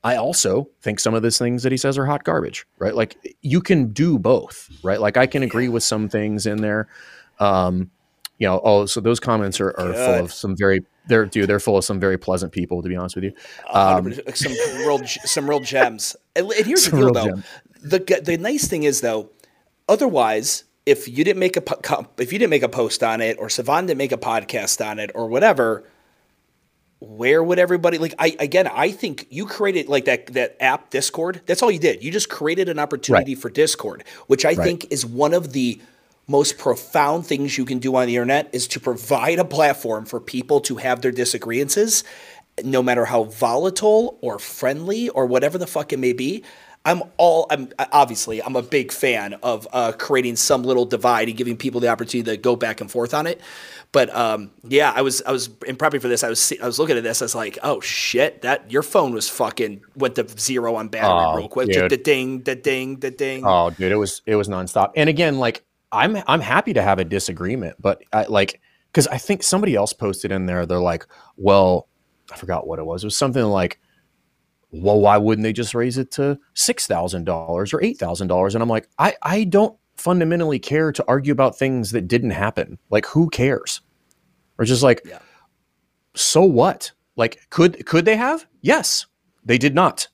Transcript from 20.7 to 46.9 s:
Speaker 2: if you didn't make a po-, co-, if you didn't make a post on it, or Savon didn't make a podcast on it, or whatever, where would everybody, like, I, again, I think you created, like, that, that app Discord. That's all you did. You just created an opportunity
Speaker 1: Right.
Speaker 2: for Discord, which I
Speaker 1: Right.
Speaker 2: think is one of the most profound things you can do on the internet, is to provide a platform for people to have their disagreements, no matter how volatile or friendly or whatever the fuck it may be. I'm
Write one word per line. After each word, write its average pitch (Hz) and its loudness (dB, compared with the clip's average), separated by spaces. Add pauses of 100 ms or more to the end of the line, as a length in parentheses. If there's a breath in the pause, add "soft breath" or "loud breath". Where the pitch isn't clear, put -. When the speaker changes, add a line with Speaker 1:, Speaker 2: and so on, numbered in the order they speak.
Speaker 2:
if 143 2
you 127 -2
didn't 190 2
make 185 0
a 170 -2
po-, - -6
co-, - -4 (100)
if 123 -4
you - -4
didn't 226 2
make 139 2
a 120 0
post 120 -2
on 113 0
it, 113 -2
or 110 -8
Savon 143 -2
didn't 156 -2
make 135 -2
a 123 -2
podcast 113 -4
on 107 -8
it, 104 -8
or 113 -4
whatever, 127 2 (1160 soft breath)
where 120 2
would 175 2
everybody, 175 2
like, 156 -4
I, 160 2
again, 147 2
I 139 0
think 190 -8
you 170 -8
created, 190 -2
like, 139 2
that, 127 0
that 123 -4
app 131 0
Discord. 165 -4
That's - 0
all 247 4
you 180 0
did. 147 0
You 139 -8
just 185 -4
created 175 -2
an 151 -4
opportunity 135 0
Speaker 1:
Right. 131 -16
Speaker 2:
for - -8
Discord, 143 -2 (240 loud breath)
which 135 2
I 151 4
Speaker 1:
Right. 170 2
Speaker 2:
think 175 -2
is 127 -4
one 135 0
of 165 -2
the 123 -2 (480 soft breath)
most 143 2
profound 147 -2
things 139 -2
you 127 -2
can 127 -6
do 131 -2
on 127 2
the 120 0
internet, 131 0
is 123 -4
to - -6
provide 131 -2
a 175 2
platform 131 0
for 117 -8
people 127 0
to 120 -6
have 127 -2
their 127 0
disagreements, 123 -2 (600 loud breath)
no 131 0
matter 123 2
how 113 0
volatile 185 0
or 104 -6
friendly 170 -4
or 135 0
whatever 143 0
the 170 -6
fuck 147 -4
it 135 -4
may 127 2
be. 135 -4 (440 loud breath)
I'm 175 2 (160)